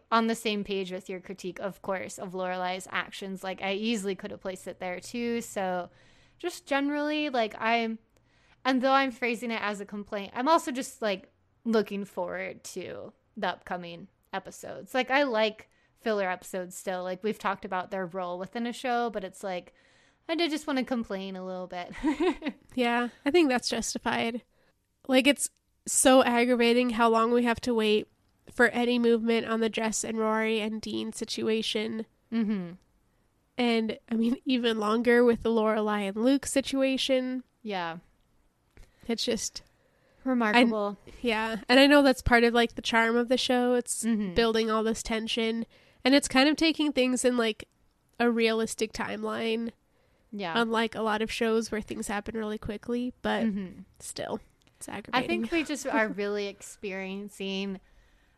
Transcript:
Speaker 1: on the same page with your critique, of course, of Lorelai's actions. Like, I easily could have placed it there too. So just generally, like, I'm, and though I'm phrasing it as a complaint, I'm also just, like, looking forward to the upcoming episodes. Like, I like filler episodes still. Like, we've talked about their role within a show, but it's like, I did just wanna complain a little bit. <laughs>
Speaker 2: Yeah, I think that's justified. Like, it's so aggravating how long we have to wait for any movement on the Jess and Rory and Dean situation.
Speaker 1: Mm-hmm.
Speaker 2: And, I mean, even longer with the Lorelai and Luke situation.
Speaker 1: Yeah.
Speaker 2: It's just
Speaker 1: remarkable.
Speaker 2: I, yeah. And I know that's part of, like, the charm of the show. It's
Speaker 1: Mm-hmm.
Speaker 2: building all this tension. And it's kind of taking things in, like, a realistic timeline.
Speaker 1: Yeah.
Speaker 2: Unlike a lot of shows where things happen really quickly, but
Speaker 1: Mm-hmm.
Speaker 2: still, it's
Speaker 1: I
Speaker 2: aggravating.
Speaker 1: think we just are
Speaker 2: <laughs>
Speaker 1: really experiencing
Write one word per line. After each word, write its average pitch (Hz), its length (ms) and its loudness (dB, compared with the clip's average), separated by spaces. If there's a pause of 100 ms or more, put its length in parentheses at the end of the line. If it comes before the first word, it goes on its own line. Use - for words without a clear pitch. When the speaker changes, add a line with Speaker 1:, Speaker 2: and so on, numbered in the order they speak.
(100)
Speaker 1:
on 226 160 4
the 226 80 2
same 208 300 -2
page 190 260 -4
with 185 180 -10
your 185 120 -8
critique, 190 400 -10
of 190 220 -8
course, 190 360 -6
of 185 140 -10
Lorelai's 185 580 -4
actions. 190 540 -8
Like, 190 180 -8
I 196 120 -2
easily 202 420 -2
could 208 160 -12
have 208 80 -14
placed 185 260 -10
it 185 140 -12
there 185 200 -6
too. 233 420 -4
So 180 480 -4 (480)
just - 280 -10
generally, 294 640 -2
like, 226 300 0
I'm, 226 380 0 (680)
and 254 180 2
though 269 100 4
I'm 269 200 4
phrasing 240 380 -4
it 220 120 -4
as 202 180 -4
a 202 60 -10
complaint, 202 480 -10
I'm 254 140 0
also 320 240 4
just, - 280 -8
like, 202 300 -2 (340)
looking 208 400 0
forward 180 600 -8
to 190 480 -12 (240)
the 202 120 -2
upcoming 175 600 -8 (240)
episodes. - 600 -10
Like, 254 160 0
I 277 120 4
like 220 460 0 (340)
filler 202 260 0
episodes 180 480 -8
still. 185 260 -6
Like, 185 220 -6
we've 202 140 -2
talked 196 260 -4
about 185 260 -6
their 190 160 -4
role 180 320 -6
within 233 280 -6
a 240 60 -6
show, 240 380 -2
but 202 140 -6
it's 185 180 -14
like, 180 300 -8 (560)
I 330 80 -2
did 330 140 0
just 311 160 -4
wanna 262 180 0
complain 196 520 -4
a 185 80 -10
little 185 220 -8
bit. 180 260 -10 (100)
<laughs> 302 520 0 (200)
Speaker 2:
Yeah, 240 340 0 (160)
I 285 60 0
think 330 180 6
that's 247 220 0
justified. 233 720 -4 (680)
Like, 262 180 6
it's - 220 4 (380)
so 262 360 8
aggravating 240 680 4
how 233 180 4
long 226 240 4
we 240 120 4
have 233 180 2
to 254 100 0
wait 214 340 2 (460)
for 240 160 6
any 240 300 2
movement 233 480 2
on 226 140 -2
the 226 100 2
Jess 220 340 -4
and 220 140 -4
Rory 220 420 0
and 220 220 -4
Dean 220 320 -6
situation. 220 880 -4 (260)
Speaker 1:
Mm-hmm. 208 420 -2 (840)
Speaker 2:
And, 226 400 0 (120)
I 233 40 0
mean, 226 300 2
even 240 340 2
longer 240 460 4
with 233 180 4
the 226 80 0
Lorelai 214 580 0
and 196 140 -6
Luke 269 220 4
situation. 262 1000 0 (200)
Speaker 1:
Yeah. 180 340 -6 (1120)
Speaker 2:
It's 233 160 -2
just - 380 -4 (640)
Speaker 1:
remarkable. 220 840 4
Speaker 2:
I, - 60 -16 (100)
yeah. 226 340 0 (120)
And 254 120 8
I 285 60 10
know 285 160 8
that's 262 200 4
part 233 220 6
of, 233 80 4
like, 233 220 2
the 262 80 -8
charm 226 340 2
of 240 120 0
the 254 100 4
show. 247 360 2
It's - 300 -2
Speaker 1:
Mm-hmm. 208 300 0
Speaker 2:
building 226 360 2
all 220 120 2
this 220 200 -2
tension. 226 640 -2 (400)
And 262 100 6
it's 285 140 4
kind 269 200 6
of 302 80 4
taking 311 360 2
things 254 320 2
in, 247 140 2
like, 226 280 -2 (540)
a 240 100 4
realistic 226 640 0
timeline. 226 800 -4 (600)
Speaker 1:
Yeah. 196 240 -6
Speaker 2:
Unlike 226 380 0
a 214 80 -4
lot 214 200 0
of 220 100 -4
shows 226 400 0
where 214 80 -4
things - 280 -8
happen 208 280 -6
really 214 220 -6
quickly, 240 640 -6
but 214 220 0
Speaker 1:
Mm-hmm. 190 360 -4 (200)
Speaker 2:
still, - 400 -8 (360)
it's - 120 -16
Speaker 1:
I - 100 -10
Speaker 2:
aggravating. 254 440 -2
Speaker 1:
think 226 100 -6
we 330 120 0
just 277 220 -6
are 220 220 0
Speaker 2:
<laughs> 185 80 -8
Speaker 1:
really 202 320 -4
experiencing 196 1300 -8 (580)